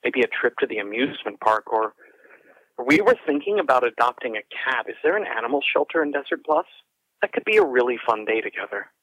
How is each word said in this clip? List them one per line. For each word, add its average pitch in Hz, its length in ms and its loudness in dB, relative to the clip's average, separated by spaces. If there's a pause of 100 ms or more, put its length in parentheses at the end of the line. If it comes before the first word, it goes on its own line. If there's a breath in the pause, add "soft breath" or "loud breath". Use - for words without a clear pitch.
Maybe 123 180 0
a 113 60 4
trip - 320 -2
to 135 80 0
the 113 120 -6
amusement 104 600 -6
park, 110 320 0
or 110 220 0 (920 soft breath)
we 147 160 4
were 220 140 6 (100)
thinking 156 340 0
about 127 260 2
adopting 120 500 -2
a 107 60 -6 (220)
cat. 127 260 -2
Is - 140 -4
there 156 120 2
an 208 100 -2
animal 120 360 -2 (120)
shelter 151 300 0
in 147 80 -2
Desert 143 340 -4
Bluff? 156 200 0 (560)
That 202 100 0
could - 140 -4
be 220 120 2
a 208 80 8
really 123 400 2
fun 107 200 2
day 113 160 0
together. 101 500 -8 (100)